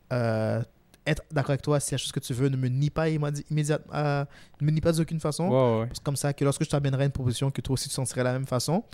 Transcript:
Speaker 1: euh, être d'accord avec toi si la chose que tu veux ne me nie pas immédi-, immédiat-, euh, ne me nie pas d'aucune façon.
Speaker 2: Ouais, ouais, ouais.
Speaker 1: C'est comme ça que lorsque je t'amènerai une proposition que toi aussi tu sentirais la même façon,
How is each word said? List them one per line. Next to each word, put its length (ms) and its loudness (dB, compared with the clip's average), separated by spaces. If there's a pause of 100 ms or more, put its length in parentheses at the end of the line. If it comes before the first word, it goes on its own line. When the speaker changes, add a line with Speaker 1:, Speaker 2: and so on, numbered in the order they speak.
(140)
Speaker 1:
euh, 480 0 (460)
être 240 0
d'accord 180 0
avec 140 0
toi 160 2
si 160 -2
la 20 -2
chose 140 -6
que 80 -4
tu 120 -8
veux 160 2
ne 80 2
me 120 0
nie 240 2
pas 180 0
immédi-, 400 -2
immédiat-, 300 0 (120)
euh, 320 0 (380)
ne 60 0
me 40 4
nie 100 2
pas 100 4
d'aucune 280 0
façon. 280 -2
Speaker 2:
Ouais, 80 4
ouais, 260 4
ouais. 120 -2
Speaker 1:
C'est 100 -12
comme 120 -2
ça 160 -2
que 120 -2
lorsque 200 2
je 60 -2
t'amènerai 360 2
une 60 2
proposition 380 0
que 100 -4
toi 140 -2
aussi 160 -2
tu 60 -6
sentirais 280 -2
la 100 2
même 120 -2
façon, 380 0 (100)